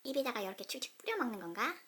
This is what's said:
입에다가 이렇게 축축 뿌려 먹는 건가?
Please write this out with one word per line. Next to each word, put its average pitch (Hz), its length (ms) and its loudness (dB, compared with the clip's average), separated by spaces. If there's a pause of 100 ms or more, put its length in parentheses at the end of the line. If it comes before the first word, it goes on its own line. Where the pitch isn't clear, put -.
입에다가 262 380 2
이렇게 196 240 -4
축축 - 320 -6
뿌려 - 200 0
먹는 240 220 2
건가? 190 360 0 (120)